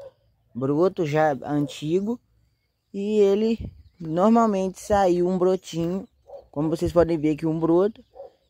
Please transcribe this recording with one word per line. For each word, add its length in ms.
broto 500
já 280
antigo. 800
E 260
ele 540
normalmente 800
saiu 460
um 100
brotinho, 680
como 180
vocês 220
podem 260
ver 140
aqui 120
um 140
broto. 460